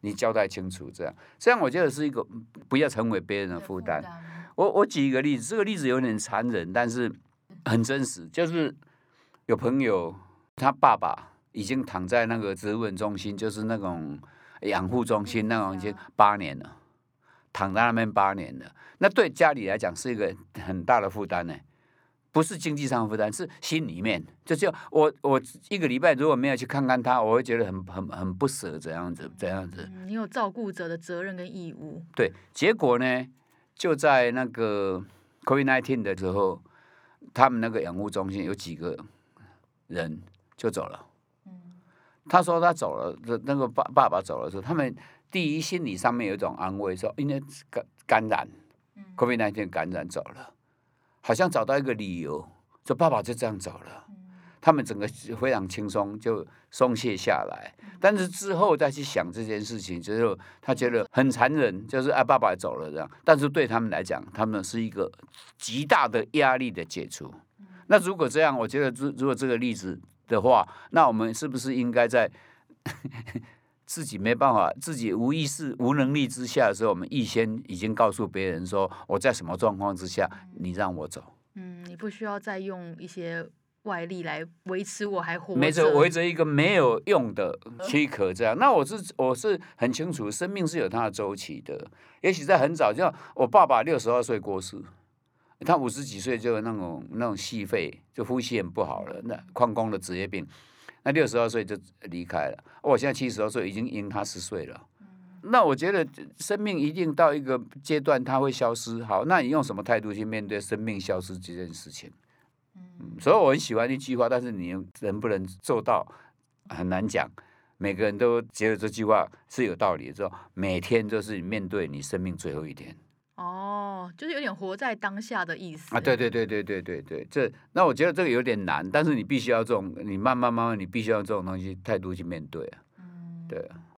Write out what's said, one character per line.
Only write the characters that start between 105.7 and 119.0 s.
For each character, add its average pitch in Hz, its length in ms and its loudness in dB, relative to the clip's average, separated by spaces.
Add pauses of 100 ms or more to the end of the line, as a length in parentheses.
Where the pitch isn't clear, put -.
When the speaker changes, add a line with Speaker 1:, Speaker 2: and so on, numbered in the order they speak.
Speaker 1:
觉 156 160 0
得 180 160 2 (320)
生 208 220 -2
命 208 180 0
一 147 140 0
定 160 220 -2
到 160 180 6
一 147 80 0
个 131 180 0 (240)
阶 151 160 0
段， 139 240 4
它 131 180 2
会 139 100 2
消 117 240 0
失。 113 300 -6
好， 107 200 0
那 175 140 4
你 127 100 0
用 147 140 2
什 104 120 -4
么 101 80 -6
态 113 160 2
度 107 140 -4
去 107 120 -6
面 110 220 -6
对 104 140 -4
生 101 180 -4
命 107 220 -4
消 92 180 -2
失 92 200 -8
这 90 160 -14
件 87 180 -10
事 80 160 -16
情？ - 220 -18 (640)
Speaker 2:
嗯。 - 80 -20 (160)
Speaker 1:
嗯， - 220 -14
所 - 120 6
以 214 40 10
我 165 140 8
很 135 80 4
喜 117 180 -4
欢 117 120 2
一 131 80 -2
句 131 200 -4
话， 120 120 2
但 123 140 2
是 123 80 -6
你 90 240 -6 (260)
能 104 180 -2
不 113 100 -2
能 95 180 0
做 92 340 -2
到， 117 260 0 (640)
很 90 200 -4
难 90 180 0
讲。 78 240 -2 (480)
每 98 160 -2
个 101 100 0
人 104 140 0
都 120 240 4
觉 110 260 -2
得 110 80 2
这 107 120 -4
句 110 160 -4